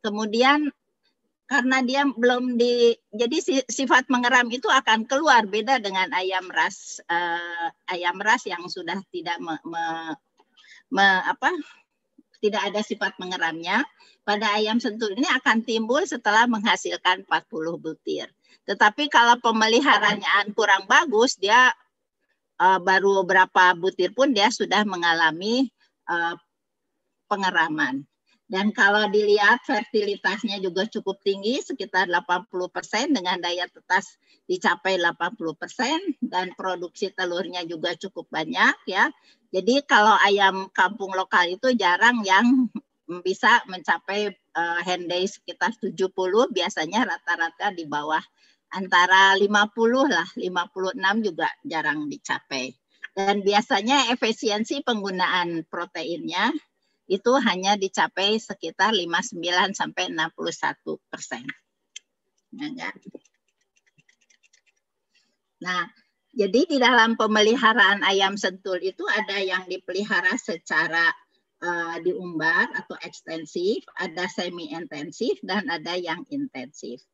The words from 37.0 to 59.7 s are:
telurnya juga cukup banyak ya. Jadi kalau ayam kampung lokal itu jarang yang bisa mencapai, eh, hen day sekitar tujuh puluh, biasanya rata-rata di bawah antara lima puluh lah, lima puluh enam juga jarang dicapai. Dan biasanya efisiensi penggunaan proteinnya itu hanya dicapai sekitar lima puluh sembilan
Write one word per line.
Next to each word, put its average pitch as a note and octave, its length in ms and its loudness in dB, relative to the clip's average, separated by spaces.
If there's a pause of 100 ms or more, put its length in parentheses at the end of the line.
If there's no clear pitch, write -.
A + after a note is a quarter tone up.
telurnya F3+ 560 -6
juga E3+ 320 -6
cukup F#3 320 -14
banyak E3+ 440 0 (120)
ya. G#3+ 240 0 (400)
Jadi G#3+ 320 2
kalau G#3+ 400 6
ayam F#3+ 480 2
kampung G3 400 -2
lokal F#3 400 0
itu B3+ 240 0
jarang G#3+ 480 2
yang A3+ 480 4 (560)
bisa G#3+ 400 4
mencapai, F#3 680 -4
eh, E3+ 520 -4
hen F3+ 240 -4
day F3+ 160 -2
sekitar G3 560 -6
tujuh F#3 320 -2
puluh, F#3+ 360 2
biasanya F3+ 520 -2
rata-rata F3 720 -4
di E3+ 80 -10
bawah D3+ 400 -4 (480)
antara F#3+ 640 4
lima G3+ 400 2
puluh A#3+ 320 2
lah, F3 200 0 (120)
lima F3+ 320 -6
puluh F#3 240 -6
enam F#3+ 240 0
juga E3 320 -2 (160)
jarang D3+ 400 -4
dicapai. C3+ 640 -8 (400)
Dan G3 320 -2
biasanya A3 720 0
efisiensi A3+ 720 -4
penggunaan F#3 800 -2
proteinnya F3 880 -6 (520)
itu A#3+ 320 2
hanya G3 400 0
dicapai F#3+ 640 -2
sekitar F#3+ 480 -4
lima F3 320 -2
puluh - 80 -8
sembilan F3 380 0 (100)